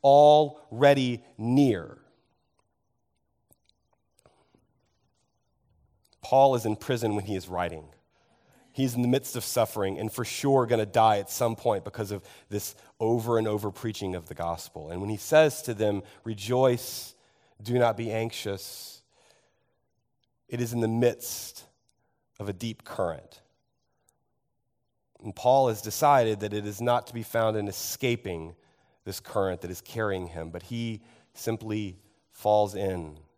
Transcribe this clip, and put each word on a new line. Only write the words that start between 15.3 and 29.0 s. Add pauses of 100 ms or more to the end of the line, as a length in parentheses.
to
them, (180)
"Rejoice, (460)
do
not
be
anxious," (1500)
it
is
in
the
midst (760)
of
a
deep
current. (1800)
And
Paul
has
decided
that
it
is
not
to
be
found
in
escaping (500)